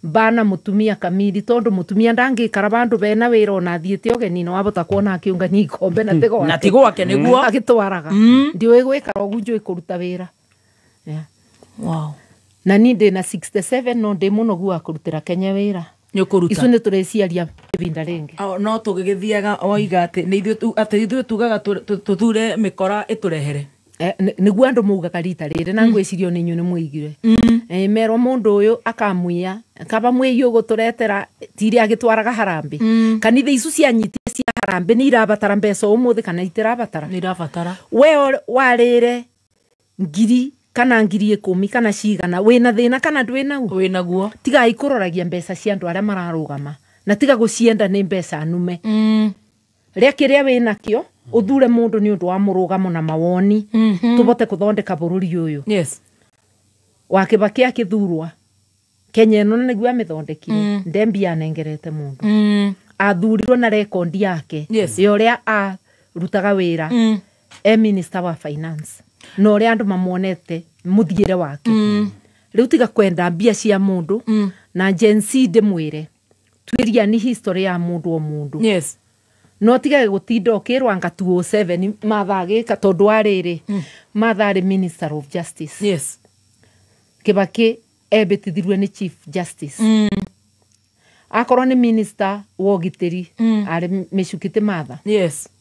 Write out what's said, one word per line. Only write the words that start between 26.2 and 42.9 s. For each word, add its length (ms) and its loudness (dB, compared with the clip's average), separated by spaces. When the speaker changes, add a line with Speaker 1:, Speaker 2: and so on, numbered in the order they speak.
Speaker 1:
nĩ 140 -2
inyuĩ 160 -2
nĩ 120 -4
mũigire. 400 -6
Speaker 2:
Mm. 460 4
Speaker 1:
Eh, 200 0
merwo 280 2
mũndũ 420 2
ũyũ 260 4
akamwĩya, 720 -2
kaba 240 0
mwĩyi 340 2
ũgũtũretera, 800 0
tiri 220 2
agĩtwaraga 540 2
Harambee. 500 -4
Speaker 2:
Mm. 400 2
Speaker 1:
Kanitha 300 4
icu 200 -2
cianyitire 600 0
cia 100 -8
Harambee 280 -2
nĩ 120 2
irabatara 480 2
mbeca 320 -2
ũmũthĩ 340 2
kana 220 -6
itirabatara? 640 -4
Speaker 2:
Nĩ 100 -6
irabatara. 600 -6
Speaker 1:
We 260 6
o-, 300 2
warĩre 760 2
ngiri 500 0
kana 300 4
ngiri 340 0
ikũmi 340 -2
kana 220 0
cigana, 480 -2
wĩna 300 6
thĩna 280 2